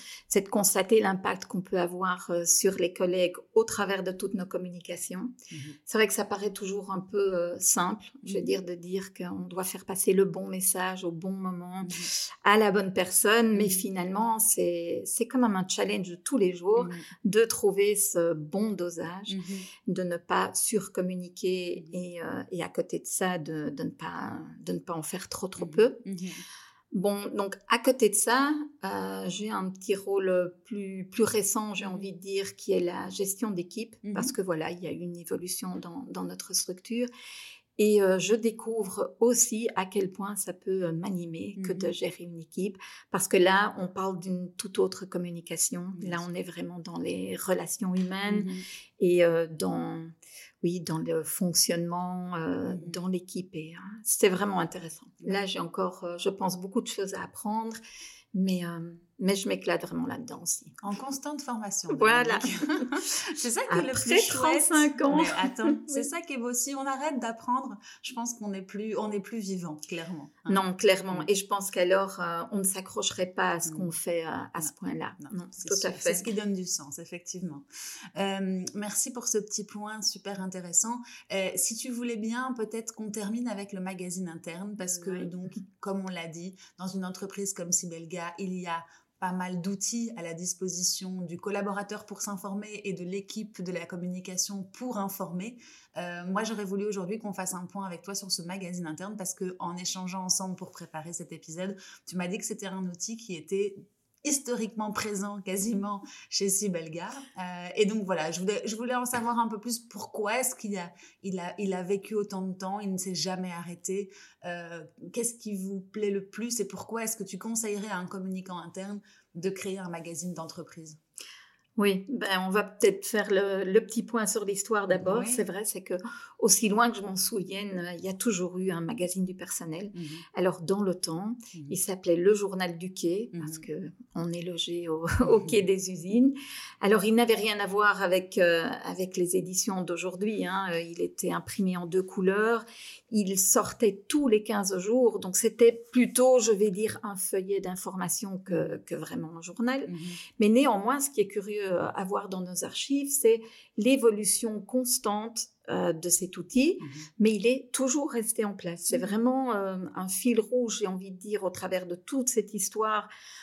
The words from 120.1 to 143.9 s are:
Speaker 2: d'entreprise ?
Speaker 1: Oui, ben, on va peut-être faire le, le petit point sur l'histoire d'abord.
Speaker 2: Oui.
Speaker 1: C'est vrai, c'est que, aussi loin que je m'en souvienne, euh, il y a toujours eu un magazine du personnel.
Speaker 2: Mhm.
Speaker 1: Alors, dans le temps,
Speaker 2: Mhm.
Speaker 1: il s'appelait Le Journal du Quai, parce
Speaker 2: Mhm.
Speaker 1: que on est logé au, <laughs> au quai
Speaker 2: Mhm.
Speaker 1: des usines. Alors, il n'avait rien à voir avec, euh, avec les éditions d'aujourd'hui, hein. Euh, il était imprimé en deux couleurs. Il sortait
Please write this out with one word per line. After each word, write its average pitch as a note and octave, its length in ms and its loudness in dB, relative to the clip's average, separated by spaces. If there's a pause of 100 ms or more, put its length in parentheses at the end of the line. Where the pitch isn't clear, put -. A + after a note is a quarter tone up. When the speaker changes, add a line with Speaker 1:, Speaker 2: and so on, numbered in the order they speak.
Speaker 2:
d'entreprise ? D#3+ 640 -12 (800)
Speaker 1:
Oui, G3+ 300 2
ben, G3 380 0
on - 20 -4
va G#3 140 2
peut-être - 420 2
faire G#3 260 0
le, G3 400 2
le G3+ 140 6
petit G3+ 180 -4
point G#3+ 240 -2
sur G3+ 200 0
l'histoire G3+ 420 0
d'abord. F#3 300 2
Speaker 2:
Oui. G#3+ 80 -2
Speaker 1:
C'est A3+ 180 0
vrai, G3 220 -6
c'est - 160 -6
que, - 100 -6 (460)
aussi A3 320 6
loin A#3 200 6
que - 60 -4
je G3 60 -8
m'en G3 140 -6
souvienne, F#3+ 640 -2
euh, F3 200 -6
il F3 40 -12
y F#3 60 -4
a F#3+ 60 -2
toujours F3+ 420 0
eu F#3 140 0
un E3+ 100 -2
magazine F3 460 -2
du F#3 80 -4
personnel. F3+ 600 -8
Speaker 2:
Mhm. F3 80 -8 (340)
Speaker 1:
Alors, F3+ 260 2
dans F#3+ 180 0
le F#3 140 2
temps, F3+ 420 -4 (180)
Speaker 2:
Mhm. D3+ 140 -12
Speaker 1:
il F3 80 -4
s'appelait F#3 400 2
Le F3+ 160 6
Journal F#3 460 0
du F#3 160 -8
Quai, F#3 440 -2
parce D#3+ 200 -8
Speaker 2:
Mhm. - 80 -14
Speaker 1:
que E3 240 -8 (240)
on E3+ 180 -4
est E3+ 80 -6
logé E3+ 480 -4
au, D#3+ 160 -2
<laughs> E3+ 260 4
au A3 100 10
quai F3 200 4
Speaker 2:
Mhm. F#3 60 4
Speaker 1:
des F#3 240 2
usines. G3+ 420 4 (480)
Alors, G3+ 240 6
il A3+ 100 6
n'avait A3+ 200 8
rien G#3 260 0
à G3+ 60 0
voir G3+ 340 4
avec, F#3 380 2
euh, E3+ 240 6 (220)
avec F#3 340 -4
les F3 180 2
éditions F#3 460 0
d'aujourd'hui, F#3 640 -2
hein. F#3+ 260 -2
Euh, E3 80 0
il E3+ 220 -4
était F3 300 -2
imprimé F3+ 440 0
en F3+ 80 -4
deux F#3 180 2
couleurs. G#3 600 2 (460)
Il G3 280 2
sortait G#3 720 4